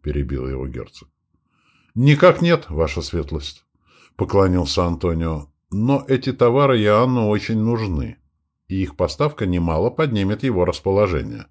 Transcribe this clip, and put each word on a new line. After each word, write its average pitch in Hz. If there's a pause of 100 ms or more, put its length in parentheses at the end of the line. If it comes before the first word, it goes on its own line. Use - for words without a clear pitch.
перебил 67
его 65
герцог. 62 (840)
«Никак 147
нет, 170
ваша 78
светлость», 76 (520)
поклонился 92
Антонио, 82 (220)
«но 127
эти 131
товары 127
Иоанну 110
очень 104
нужны, 110 (500)
и 95
их 90
поставка 110
немало 87
поднимет 107
его 101
расположение». 87